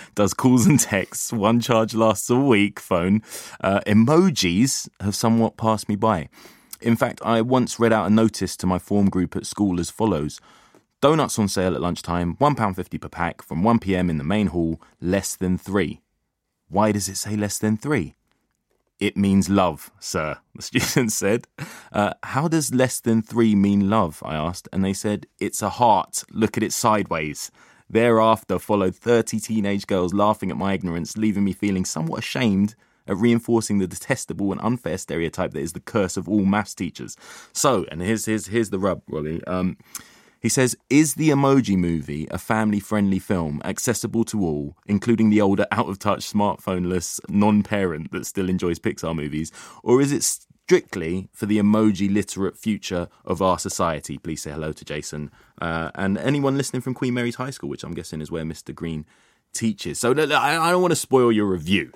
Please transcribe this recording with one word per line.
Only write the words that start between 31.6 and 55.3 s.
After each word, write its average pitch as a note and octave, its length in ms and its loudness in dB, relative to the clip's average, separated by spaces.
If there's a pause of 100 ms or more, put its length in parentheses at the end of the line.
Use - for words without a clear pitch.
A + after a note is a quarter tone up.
somewhat - 340 -4
ashamed G#2 560 0 (320)
at G#2 80 -4
reinforcing A2+ 640 2
the F#2+ 100 0
detestable G2+ 640 -6
and - 80 -6
unfair A2 380 -4
stereotype E2 540 -4
that D2 100 -8
is D#2+ 100 -6
the - 80 -14
curse G2 380 -2
of F2+ 100 -6
all G2+ 160 2
maths G2+ 320 0
teachers. - 400 -10 (380)
So, A2 360 2
and D#2+ 120 -8
here's, G2+ 240 -2
here's, A2 220 -2
here's G#2+ 220 0
the G2 100 -4
rub, F#2 280 0
Robbie. D#2 380 -6
Um, F#2 320 -2 (640)
he A#2 80 0
says, B2+ 260 2 (140)
"Is D3+ 260 4
the D#3 140 2
Emoji C3+ 480 4
Movie D#2 520 -2
a E2+ 80 -6
family-friendly G#2 800 0
film, E2 440 -2
accessible A2 640 -2
to G#2 180 -4
all, D2 320 -4 (100)
including G#2+ 440 2
the G#2+ 100 6
older, G2+ 320 4
out-of-touch, G2+ 480 -2
smartphone-less F#2 1080 -2
non-parent G2+ 800 0
that D#2 140 -8
still F#2 240 -4
enjoys F2 300 -2
Pixar E2 360 -4
movies, D2+ 380 -6 (280)
or B2+ 200 4
is C#3+ 100 2
it - 120 -2
strictly - 1080 -2
for - 140 -8
the G#2 120 2
emoji-literate G2+ 1000 2
future F#2 500 -4 (180)
of F2 160 -4
our F#2 160 2
society? D#2+ 600 -4
Please D#2 240 -10
say D#2 100 -10
hello D#2 220 -8
to - 120 -20
Jason." D2 460 -10 (280)